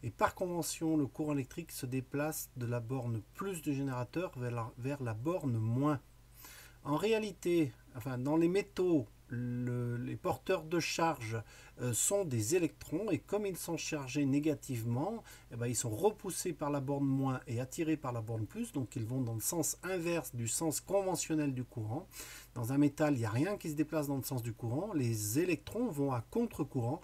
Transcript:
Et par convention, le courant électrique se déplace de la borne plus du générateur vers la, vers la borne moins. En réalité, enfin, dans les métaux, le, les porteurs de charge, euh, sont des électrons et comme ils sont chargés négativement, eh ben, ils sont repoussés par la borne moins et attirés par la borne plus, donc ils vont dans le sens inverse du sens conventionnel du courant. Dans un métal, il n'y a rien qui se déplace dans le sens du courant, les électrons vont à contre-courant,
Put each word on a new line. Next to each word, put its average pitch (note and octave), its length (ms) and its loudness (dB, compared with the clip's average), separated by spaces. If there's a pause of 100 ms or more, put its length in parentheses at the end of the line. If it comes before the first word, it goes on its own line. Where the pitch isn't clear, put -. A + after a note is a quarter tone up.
Et B2 80 -6
par G3+ 240 2
convention, E3 640 0
le C#3+ 80 2
courant D3+ 260 -4
électrique D3 400 -6
se - 140 -8
déplace C#3+ 720 -4
de A#2+ 80 -4
la A#2+ 140 -2
borne A#2 420 -4 (100)
plus F#3+ 300 -6
du D3+ 100 0
générateur C3+ 680 -4
vers B2 120 -2
la, A#2 260 -4
vers C3+ 260 -4
la A#2 120 -2
borne C#3 420 0
moins. B2+ 420 4 (880)
En D3 140 0
réalité, F3+ 760 2 (240)
enfin, B2+ 220 -4
dans C#3 180 2
les E3 120 6
métaux, F3+ 580 4 (280)
le, B2 600 -2
les B2 200 -4
porteurs F#3 480 0
de E3 140 0
charge, C3 640 0 (380)
euh, A#2+ 140 0
sont G3 320 4
des A#2+ 280 2
électrons F3+ 560 0
et D#3+ 80 4
comme G3+ 280 0
ils F#3 100 -2
sont E3 220 -4
chargés C#3+ 480 0
négativement, C#3 1000 0 (260)
eh C3+ 60 -10
ben, A#2+ 120 -2
ils B2 80 0
sont - 120 0
repoussés F#3 640 0
par D3 160 -2
la C#3+ 120 0
borne C#3 260 0
moins C3+ 400 2
et A#2 120 -2
attirés D#3 380 0
par C3+ 160 -4
la A#2 80 -2
borne A2 240 -4
plus, A3+ 280 -6
donc C3 220 -4
ils A2+ 120 -2
vont B2+ 160 0
dans A#2 100 -2
le A2 80 -2
sens - 440 0
inverse E3+ 500 -2
du A#2 140 -2
sens - 340 0
conventionnel E3 720 2
du B2+ 100 -2
courant. A#2 420 -4 (480)
Dans A#2+ 200 -2
un C#3 40 4
métal, D3 360 6
il B2 60 0
n'y A2+ 40 2
a A2 60 2
rien D#3+ 260 2
qui E3+ 140 -6
se D3 40 -4
déplace D3+ 320 2
dans C#3+ 120 0
le B2+ 40 -2
sens B2+ 200 -2
du A#2 100 -4
courant, C#3 400 -2
les A#2 460 2
électrons F#3 480 0
vont C#3+ 260 2
à B2 80 0
contre-courant, C#3+ 840 0